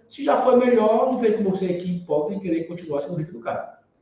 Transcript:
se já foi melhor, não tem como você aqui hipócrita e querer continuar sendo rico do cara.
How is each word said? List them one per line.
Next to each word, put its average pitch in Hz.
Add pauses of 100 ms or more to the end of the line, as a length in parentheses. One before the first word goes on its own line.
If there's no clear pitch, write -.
se -
já -
foi 254
melhor, 240
não 233
tem 214
como 202
você 185
aqui 175
hipócrita 180
e -
querer 165
continuar 151
sendo 170
rico 156
do -
cara. - (220)